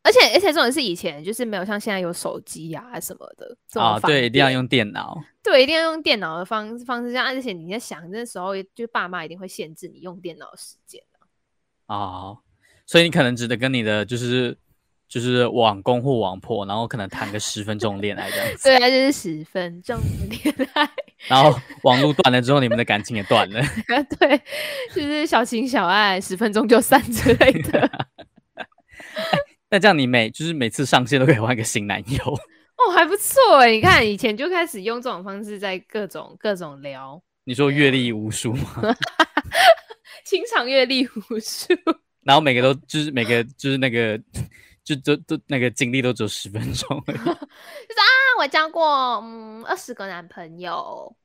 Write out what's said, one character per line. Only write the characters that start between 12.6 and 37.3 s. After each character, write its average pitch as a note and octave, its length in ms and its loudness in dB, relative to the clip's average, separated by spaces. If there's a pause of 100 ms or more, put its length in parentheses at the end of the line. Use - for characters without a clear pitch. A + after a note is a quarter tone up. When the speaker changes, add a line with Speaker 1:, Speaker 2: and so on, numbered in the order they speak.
Speaker 2:
所 E3+ 160 4
以 E3+ 40 6
你 E3+ 40 -2
可 D#3+ 140 2
能 B2 120 0
只 A#2 120 -6
能 A#2 100 -2
跟 C3 160 -2
你 B2 80 0
的， G#2 240 0
就 A#2+ 100 -6
是， B2 400 -2 (520)
就 - 120 -8
是 B2 280 2
网 G#2+ 340 2
公 B2 180 0
或 B2+ 200 0
网 F#2+ 200 -4
婆， G#2 280 -6
然 G2+ 100 -4
后 A#2 100 -4
可 - 80 -8
能 G2 140 -8
谈 G#2 220 -10
个 G#2 80 -6
十 G#2 240 -8
分 G#2+ 160 -6
钟 G#2 160 -2
的 G2 80 -6
恋 G#2 120 -4
爱 F#2+ 140 -8
这 - 80 -4
样 - 180 -4
子。 - 100 -10
Speaker 1:
<laughs> C4+ 40 8
对 C4 60 8
啊， B3 120 4
就 C4 60 2
是 C4+ 180 4
十 D#3+ 340 -8
分 F3+ 360 -8
钟 A#3 160 -8
的 F#3 300 -4
恋 A#3+ 260 -4 (200)
爱。 D4 140 0 (180)
<laughs> - 220 -20
Speaker 2:
然 C3+ 160 8
后 C3+ 160 6 (220)
网 B2+ 180 6
路 D3 140 2
断 C3 180 2
了 B2+ 80 4
之 B2 140 2
后， D3 60 6
你 B2 100 2
们 A2+ 80 0
的 A#2 80 0
感 G#2 180 0
情 A#2 140 -6
也 G2+ 60 -4
断 G2+ 260 2
了。 G#2+ 100 -4 (300)
Speaker 1:
<laughs> C4+ 300 -2
对， D4 200 4 (540)
就 E4+ 80 -4
是 D4 240 -2
小 B3 180 2
情 A#3+ 240 -4
小 A3+ 200 0
爱， G3 340 2
十 F#3 160 -8
分 G#3+ 160 -2
钟 G#3+ 140 0
就 A3+ 120 8
散 C4+ 220 6 (100)
之 A3+ 220 2
类 B3+ 180 6 (120)
的。 - 180 0
Speaker 2:
<laughs> - 80 2 (1300)
哎， D#5+ 220 -2 (320)
那 G3+ 80 4
这 G#3 80 6
样 F3+ 100 6
你 C3+ 80 2
每， A#2+ 240 2
就 D#3 160 -8
是 E3+ 80 -4
每 B2 160 -2
次 C#3 160 -2
上 B2+ 200 4
线 C3 140 0
都 C3 60 4
可 D#3 60 6
以 A2+ 80 6
换 A2+ 180 0
个 A2 60 -4
新 G#2 240 -4
男 G2+ 120 -4 (120)
友。 C3+ 280 -4 (380)
Speaker 1:
哦， A4+ 180 4
还 E4+ 100 6
不 F4 100 -2
错 G#4+ 440 6
欸， A#3 140 8
你 A3 60 2
看 C4 240 6
以 G#3 140 -2
前 G#3+ 180 -2
就 C#4+ 140 -4
开 F4 160 0
始 G3+ 160 -12
用 A3+ 180 -6
这 B3 80 -10
种 F#3 160 -8
方 G3+ 220 -12
式 G#3 140 -12
在 F#3+ 180 -6
各 G3+ 300 -8
种， - 320 -16
各 G#3 160 -2
种 D3 260 -14
聊。 C3+ 400 -16 (220)